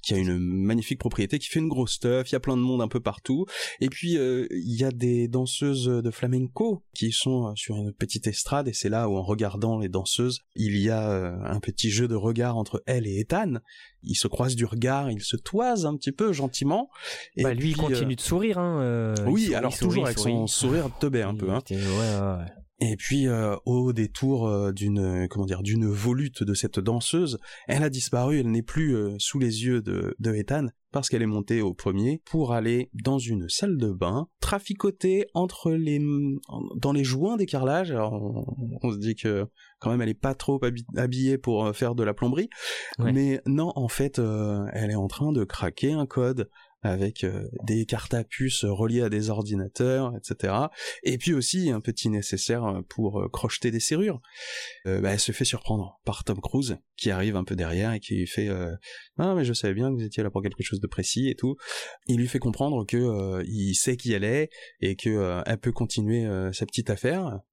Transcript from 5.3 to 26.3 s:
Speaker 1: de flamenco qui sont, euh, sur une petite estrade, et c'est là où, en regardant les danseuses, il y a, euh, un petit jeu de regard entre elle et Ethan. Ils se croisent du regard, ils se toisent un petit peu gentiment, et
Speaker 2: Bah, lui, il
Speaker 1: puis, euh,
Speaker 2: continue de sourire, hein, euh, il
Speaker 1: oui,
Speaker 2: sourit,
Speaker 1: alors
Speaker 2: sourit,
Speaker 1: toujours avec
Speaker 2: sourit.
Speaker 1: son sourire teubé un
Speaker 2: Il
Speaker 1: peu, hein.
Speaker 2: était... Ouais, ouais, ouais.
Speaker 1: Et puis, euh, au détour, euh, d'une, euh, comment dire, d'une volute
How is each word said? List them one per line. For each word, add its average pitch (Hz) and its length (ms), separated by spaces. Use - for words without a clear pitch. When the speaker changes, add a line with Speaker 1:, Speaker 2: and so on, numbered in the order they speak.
Speaker 1:
de 120 240
flamenco 131 760
qui 113 160
sont, 127 360
euh, 104 80
sur 104 200
une 104 160
petite 110 340
estrade, 135 440
et 113 40
c'est - 140
là 110 220
où, 98 80
en 95 40
regardant 107 580
les 101 100
danseuses, 120 500
il 104 220
y 101 120
a, 110 220
euh, 92 320
un 101 160
petit 107 300
jeu 117 180
de 117 80
regard 117 400
entre 110 300
elle 123 200
et 98 140
Ethan. 165 360
Ils - 120
se - 140
croisent 127 260
du 117 80
regard, 123 480
ils 104 120
se - 120
toisent 220 500
un 147 120
petit 135 160
peu 208 180
gentiment, 143 580
et - 80
Speaker 2:
Bah, 127 100
lui, 143 180
il - 40
Speaker 1:
puis, 156 80
euh, 151 60
Speaker 2:
continue 131 260
de 120 60
sourire, 190 380
hein, 170 220
euh, 117 360
il 104 100
Speaker 1:
oui, 190 160
Speaker 2:
sourit, 190 120
Speaker 1:
alors 123 180
Speaker 2:
sourit, - 160
Speaker 1:
toujours 131 160
avec 117 140
Speaker 2:
sourit. 113 120
Speaker 1:
son 113 160
sourire 135 420
teubé 131 200
un 101 120
Speaker 2:
Il 107 40
Speaker 1:
peu, 95 140
hein. 113 80
Speaker 2:
était... 98 160
Ouais, 98 60
ouais, 98 560
ouais. 87 80
Speaker 1:
Et 110 140
puis, 135 300
euh, 110 280
au 123 260
détour, 117 540
euh, 101 240
d'une, 101 260
euh, - 40
comment 101 160
dire, 92 160
d'une 110 260
volute 123 540